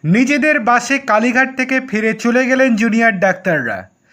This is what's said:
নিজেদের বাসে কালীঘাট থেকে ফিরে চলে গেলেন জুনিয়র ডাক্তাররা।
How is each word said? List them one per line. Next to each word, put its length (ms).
নিজেদের 540
বাসে 380
কালীঘাট 600
থেকে 220
ফিরে 340
চলে 340
গেলেন 280
জুনিয়র 440
ডাক্তাররা। 720